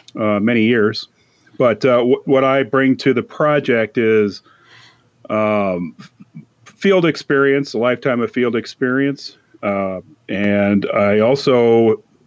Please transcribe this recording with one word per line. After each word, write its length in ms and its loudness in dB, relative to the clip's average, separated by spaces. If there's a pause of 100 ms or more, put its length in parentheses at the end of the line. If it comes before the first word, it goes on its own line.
(200)
uh, 220 0
many 220 2
years. 440 0 (500)
But, 280 0
uh, 140 4
w-, 260 0
what 180 2
I 200 0
bring 340 0
to 160 0
the 100 -2
project 720 -2
is, 440 0 (880)
um, 720 -2
f-, 100 -20 (540)
field 400 0
experience, 680 0
a 40 -6
lifetime 420 -2
of 100 -4
field 280 -2
experience. 800 -6 (260)
Uh, 380 -4 (260)
and 640 0
I 260 2
also 840 2 (240)